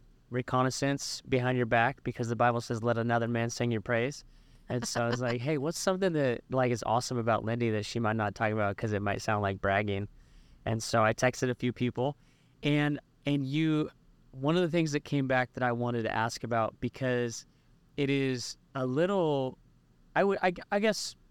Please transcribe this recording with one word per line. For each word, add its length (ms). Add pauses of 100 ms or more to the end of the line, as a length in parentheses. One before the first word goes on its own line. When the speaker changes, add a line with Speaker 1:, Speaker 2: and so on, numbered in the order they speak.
(300)
Speaker 1:
reconnaissance 1000
behind 280
your 100
back 360
because 260
the 60
Bible 240
says, 240
"Let 140
another 300
man 220
sing 220
your 100
praise." 420 (460)
And 160
so 180
I 60
was 120
like, 200
Speaker 2:
<laughs> 60
Speaker 1:
"Hey, 100
what's 220
something 340
that, 360
like, 220
is 140
awesome 320
about 280
Lindy 260
that 140
she 140
might 160
not 180
talk 180
about 260
'cause 160
it 80
might 200
sound 220
like 180
bragging?" 460 (580)
And 160
so 220
I 100
texted 360
a 60
few 160
people, 460 (460)
and, 360 (280)
and 180
you, 440 (420)
one 240
of 80
the 60
things 240
that 100
came 240
back 260
that 100
I 80
wanted 320
to 100
ask 300
about, 360
because 640 (500)
it 140
is 480 (160)
a 120
little, 720 (560)
I 80
would, 180
I, 120 (180)
I 80
guess 360 (160)